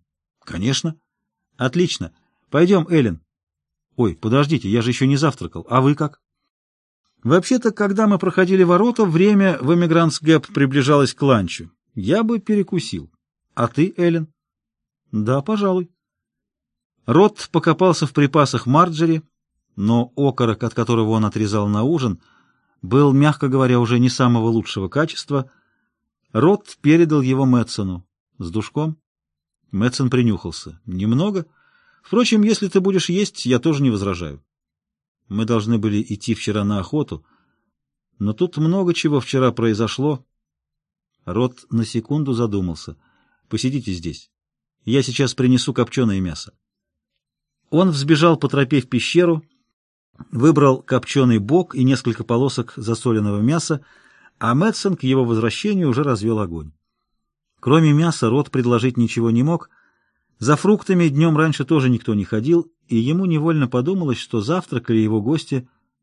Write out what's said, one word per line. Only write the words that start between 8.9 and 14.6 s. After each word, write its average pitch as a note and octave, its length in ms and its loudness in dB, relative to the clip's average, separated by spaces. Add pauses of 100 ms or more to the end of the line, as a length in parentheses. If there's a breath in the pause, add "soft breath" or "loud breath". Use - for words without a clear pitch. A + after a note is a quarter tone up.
время F#3+ 560 2
в C3+ 120 2
Эмигрантс E3+ 480 2
Гэп D3+ 260 4
приближалось C#3 680 2
к - 80 -10
ланчу. G2+ 500 0 (220)
Я B2+ 300 -2
бы A3+ 160 -2
перекусил. F3+ 720 -4 (420)
А A#2 140 -2
ты, D#3+ 300 -2
Эллен?" E3 300 0 (840)